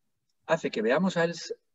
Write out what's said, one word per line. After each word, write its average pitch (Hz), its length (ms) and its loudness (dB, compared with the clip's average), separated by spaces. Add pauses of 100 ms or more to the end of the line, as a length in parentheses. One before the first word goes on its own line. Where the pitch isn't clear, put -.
(480)
hace 156 240 0
que 117 100 -4
veamos 151 360 2
a 165 80 2
él, 170 80 -2 (420)